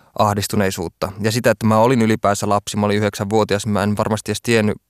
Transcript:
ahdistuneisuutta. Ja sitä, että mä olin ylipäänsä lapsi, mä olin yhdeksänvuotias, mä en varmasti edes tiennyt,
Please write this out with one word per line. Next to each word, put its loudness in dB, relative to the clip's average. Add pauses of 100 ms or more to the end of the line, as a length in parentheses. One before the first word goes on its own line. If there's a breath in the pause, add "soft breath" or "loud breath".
(180 soft breath)
ahdistuneisuutta. -2
Ja -2
sitä, 2
että -2
mä 4
olin 4
ylipäänsä 0
lapsi, -2
mä 0
olin 0
yhdeksänvuotias, 0
mä 0
en 0
varmasti -2
edes -6
tiennyt, 2 (140)